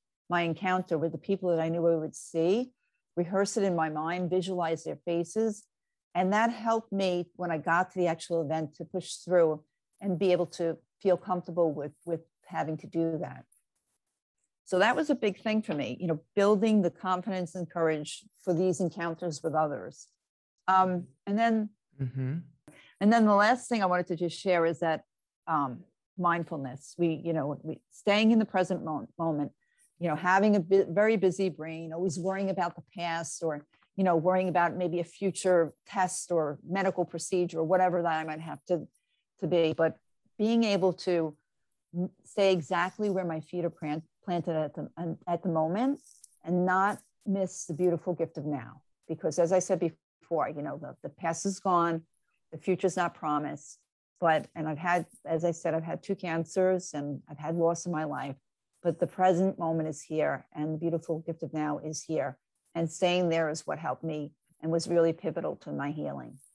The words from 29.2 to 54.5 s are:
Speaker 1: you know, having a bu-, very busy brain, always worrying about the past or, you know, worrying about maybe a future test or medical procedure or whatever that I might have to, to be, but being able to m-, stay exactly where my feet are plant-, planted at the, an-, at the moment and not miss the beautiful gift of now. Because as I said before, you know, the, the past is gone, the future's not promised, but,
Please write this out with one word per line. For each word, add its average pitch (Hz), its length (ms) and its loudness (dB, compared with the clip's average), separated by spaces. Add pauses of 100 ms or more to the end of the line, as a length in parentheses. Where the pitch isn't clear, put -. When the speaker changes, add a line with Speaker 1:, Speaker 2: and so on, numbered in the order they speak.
Speaker 1:
you 170 80 -2
know, 151 80 0
having 208 400 4
a 196 60 4
bu-, 190 280 4
very 208 280 4
busy 185 320 2
brain, 160 420 -8
always 175 260 -4
worrying 190 320 -2
about 175 260 -2
the - 80 -16 (120)
past 170 480 -6
or, 147 220 -4 (320)
you 196 80 2
know, 175 100 6
worrying 185 320 2
about 175 300 2
maybe 175 240 -2
a - 20 -4
future 175 720 2 (120)
test 185 460 -4
or 151 340 0
medical 185 380 0
procedure 170 560 -2
or 160 60 0
whatever 180 360 4
that 165 160 0
I 160 60 -4
might 156 160 -8
have 147 260 -12
to, 175 220 -2 (520)
to 175 80 -4
be, 160 260 2
but 165 240 0 (400)
being 233 260 4
able 190 300 2
to 165 420 0 (580)
m-, 175 160 -2 (140)
stay 196 300 2
exactly 180 560 0
where 185 160 -2
my 160 160 -4
feet 175 240 -4
are 170 40 -2
plant-, 160 360 -6 (180)
planted 170 320 -2
at 156 180 -2
the, - 220 -8
an-, 165 220 -6 (100)
at 175 160 -2
the 190 60 -2
moment 175 500 0 (460)
and 180 200 2
not 190 340 2 (260)
miss 190 400 -2
the 170 80 -8
beautiful 175 400 2
gift 160 240 -4
of 143 80 -6
now. 120 360 -8 (280)
Because 160 280 -4
as 170 140 4
I 185 80 6
said 180 220 0
before, - 640 -4
you 156 140 -8
know, 139 160 -6
the, 135 260 -12
the - 60 -10
past 165 360 -6
is 196 140 -4
gone, 170 440 0 (500)
the 160 40 -12
future's 180 380 0
not 175 200 -2
promised, 147 640 -6 (420)
but, 160 340 4